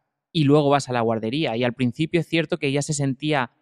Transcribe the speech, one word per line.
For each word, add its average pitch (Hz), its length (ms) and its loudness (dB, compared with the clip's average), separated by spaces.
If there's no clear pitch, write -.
y 160 100 2
luego 143 260 4
vas 139 200 2
a 127 40 -4
la 120 80 0
guardería?". 113 560 -2
Y 123 60 -2
al 120 100 0
principio 151 460 -2
es 151 80 -2
cierto 160 320 -2
que 147 80 -2
ella 143 140 0
se 151 120 -6
sentía 143 580 -2